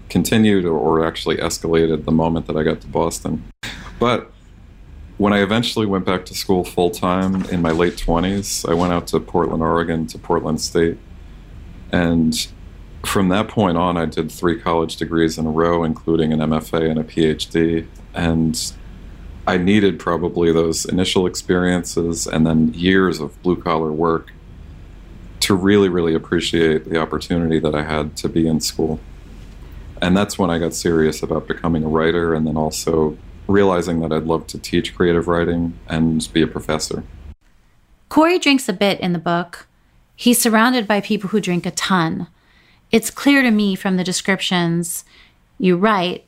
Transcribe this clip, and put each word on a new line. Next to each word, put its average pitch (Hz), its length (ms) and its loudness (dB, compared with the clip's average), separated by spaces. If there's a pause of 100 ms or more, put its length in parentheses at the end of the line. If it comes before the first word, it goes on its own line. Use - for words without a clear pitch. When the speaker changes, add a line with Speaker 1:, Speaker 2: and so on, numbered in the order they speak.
Speaker 1:
continued 101 560 2
or, 82 120 0
or 80 280 2
actually 80 320 -2
escalated 82 680 0
the 80 60 0
moment 80 360 0
that 78 80 -4
I 78 80 0
got 78 180 0
to - 60 -18
Boston. 80 560 -4 (560)
But 120 320 0 (880)
when 101 160 2
I 101 80 4
eventually 110 440 0
went 95 200 -2
back 92 220 -2
to - 80 -16
school 92 280 0
full-time 92 800 0
in 87 160 -2
my 82 100 2
late 85 260 2
twenties, 92 680 -2
I - 80 0
went 87 200 2
out 85 140 -2
to 80 120 0
Portland, 82 440 -2
Oregon, 82 440 0
to - 100 -14
Portland 80 440 -2
State. 82 360 0 (960)
And 82 560 2 (560)
from 95 260 0
that 110 180 2
point 92 300 2
on, 87 200 0
I 82 80 0
did 78 260 -4
three 85 280 0
college 82 360 0
degrees 82 420 0
in 80 80 -2
a 78 60 -2
row, 85 320 2
including 80 500 0
an 78 80 0
M 78 120 0
F 76 200 -2
A 82 160 0
and 78 100 -2
a 78 40 -4
P 80 220 0
H 76 240 -2
D. 82 360 0 (280)
And 80 600 -2 (720)
I 92 120 2
needed 95 420 2
probably 85 520 0
those 82 340 0
initial 92 400 0
experiences 90 1040 0
and 82 180 2
then 80 280 2
years 87 460 2
of 71 240 -10
blue-collar 80 480 0
work 82 400 0 (1080)
to - 160 2
really, 98 320 6
really 85 260 2
appreciate 80 760 2
the 82 100 2
opportunity 80 600 0
that 78 140 0
I 76 100 0
had 78 340 -4
to - 100 -6
be 80 200 2
in 80 120 2
school. 78 400 -4 (1000)
And 90 160 4
that's 104 200 0
when 92 120 2
I 82 100 0
got 82 140 -2
serious 80 500 2
about 78 240 -4
becoming 82 360 -2
a 78 40 -2
writer 82 460 2
and 78 120 0
then 76 120 -2
also 78 600 0 (300)
realizing 90 540 2
that 80 100 -2
I'd 78 120 0
love 80 240 -2
to - 100 -12
teach - 380 -2
creative 85 320 2
writing 85 600 0
and 80 460 0
be 82 80 4
a 78 60 4
professor. - 560 -6 (1040)
Speaker 2:
Corey 330 300 4
drinks 277 280 2
a 202 60 -2
bit 196 260 0
in 180 140 0
the 170 60 -2
book. 170 480 -4 (480)
He's 240 260 4
surrounded 226 460 4
by 208 120 2
people 202 300 -2
who 214 100 2
drink 175 260 -2
a 175 60 -2
ton. 180 560 0 (640)
It's 226 200 0
clear 277 320 4
to 240 80 4
me 208 240 2
from 185 200 -2
the 185 80 0
descriptions 175 1000 -2 (540)
you 180 180 4
write 185 500 0